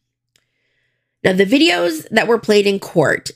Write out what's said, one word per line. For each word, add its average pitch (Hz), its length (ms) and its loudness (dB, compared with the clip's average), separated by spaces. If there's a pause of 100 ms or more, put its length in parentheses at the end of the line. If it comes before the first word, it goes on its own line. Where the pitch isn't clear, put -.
(1200)
Now, 190 120 0
the 190 100 2
videos 330 640 0
that 208 180 0
were 226 120 0
played 208 280 2
in 196 140 0
court, - 560 -2